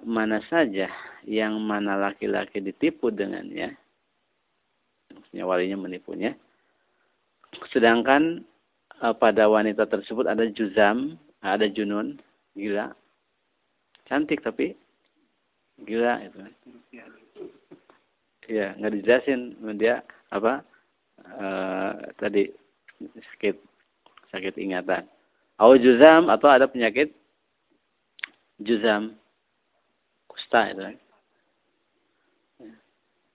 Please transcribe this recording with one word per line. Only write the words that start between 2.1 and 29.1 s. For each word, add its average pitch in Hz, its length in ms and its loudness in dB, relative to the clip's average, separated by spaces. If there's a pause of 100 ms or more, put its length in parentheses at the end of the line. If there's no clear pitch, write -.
ditipu 131 480 -4
dengannya, 90 640 -8 (1400)
maksudnya - 340 -16
walinya 92 320 -2
menipunya, 90 560 -8 (1400)
sedangkan, 131 720 2 (640)
eh, 113 100 0
pada 107 300 4
wanita 107 400 2
tersebut 110 400 -4
ada 110 240 -2
juzam, 110 720 0 (240)
ada 104 240 0
junun, 107 480 -6 (400)
gila, 101 400 -6 (1120)
cantik 147 320 -2
tapi 135 320 -6 (1120)
gila, 117 400 -2
itu 98 160 -20
kan. 101 120 -20 (2000)
Iya, 107 180 -2 (140)
nggak 107 160 -4
dijelasin 123 440 0 (360)
dia 117 240 0 (320)
apa, 113 320 -2 (720)
eh, 95 560 -6 (240)
tadi 101 320 0 (880)
sakit, - 240 -4 (720)
sakit 95 240 -10
ingatan. 92 480 -6 (560)
Au 123 160 10
juzam, 135 560 8
atau 143 160 4
ada 135 160 8
penyakit 127 480 -2 (1500)
juzam, 110 520 0 (1160)